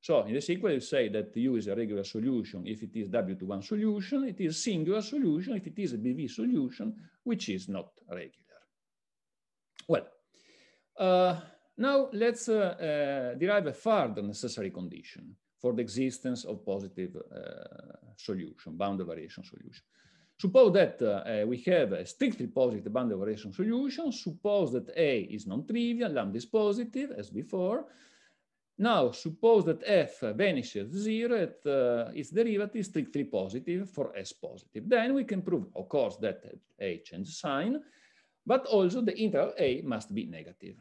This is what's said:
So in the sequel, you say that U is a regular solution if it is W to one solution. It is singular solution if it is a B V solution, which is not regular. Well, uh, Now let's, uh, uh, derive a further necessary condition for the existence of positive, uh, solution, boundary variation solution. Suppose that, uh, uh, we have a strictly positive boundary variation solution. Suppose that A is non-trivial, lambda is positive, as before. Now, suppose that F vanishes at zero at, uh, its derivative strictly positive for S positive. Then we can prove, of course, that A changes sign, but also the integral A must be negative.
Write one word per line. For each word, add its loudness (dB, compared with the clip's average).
So 4
in -2
the 0
sequel, 0
you 2
say 2
that -4
U 2
is -2
a -2
regular -2
solution -2
if -8
it -12
is -4
W 0
to -10
one -4
solution. 0
It -6
is -2
singular 0
solution 0
if -6
it -12
is -2
a -4
B -2
V -4
solution, -2
which -4
is -4
not -6
regular. -14
Well, 2
uh, 4
Now 4
let's, 0
uh, 0
uh, -8
derive 4
a -2
further 2
necessary -4
condition -12
for 2
the 0
existence -2
of -8
positive, -6
uh, -16
solution, -8
boundary -2
variation -12
solution. -20
Suppose 8
that, 4
uh, 2
uh, 2
we -2
have 4
a -4
strictly -2
positive 0
boundary 0
variation -4
solution. -2
Suppose 0
that -4
A 4
is -8
non-trivial, -2
lambda -2
is -6
positive, 0
as -10
before. -2
Now, 4
suppose 4
that 0
F 4
vanishes 0
at -4
zero 0
at, -6
uh, 2
its -8
derivative 0
strictly -2
positive -2
for -4
S -8
positive. -12
Then 4
we 2
can -2
prove, 0
of -8
course, 0
that -4
A -4
changes -10
sign, -2
but 2
also 4
the 0
integral 2
A 2
must -6
be -4
negative. -14